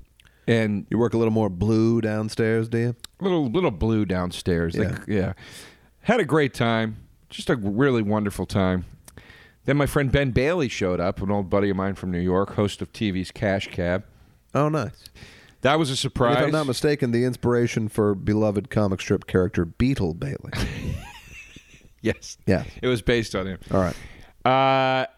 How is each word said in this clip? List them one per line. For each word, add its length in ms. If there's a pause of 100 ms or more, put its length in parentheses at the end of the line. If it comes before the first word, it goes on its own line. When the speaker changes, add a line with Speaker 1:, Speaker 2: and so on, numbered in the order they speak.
(480)
Speaker 1:
and 440
Speaker 2:
You 80
work 160
a 20
little 160
more 160
blue 520
downstairs, 680
do 80
you? 180 (240)
Speaker 1:
a 40
little, 260
little 220
blue 340
downstairs. 720
Like, 300
Speaker 2:
Yeah. 80
Speaker 1:
yeah. 180 (680)
Had 180
a 60
great 280
time. 440 (340)
Just 180
a 60
really 480
wonderful 420
time. 400 (800)
Then 120
my 100
friend 240
Ben 180
Bailey 400
showed 300
up, 240
an 80
old 180
buddy 220
of 60
mine 180
from 160
New 100
York, 320
host 300
of 100
T 160
V's 220
Cash 380
Cab. 340 (500)
Speaker 2:
Oh, 160
nice. 400 (520)
Speaker 1:
That 180
was 100
a 40
Speaker 2:
And 60
Speaker 1:
surprise. 380
Speaker 2:
if 60
I'm 80
not 160
mistaken, 440
the 140
inspiration 640
for 240
beloved 560
comic 320
strip 240
character 400
Beetle 480
Bailey. 400
Speaker 1:
<laughs> 80 (1400)
Yes. 360 (100)
Speaker 2:
Yeah. 160 (180)
Speaker 1:
It 60
was 140
based 340
on 100
him. 140 (140)
Speaker 2:
All 80
right. 120 (520)
Speaker 1:
Uh, 600 (120)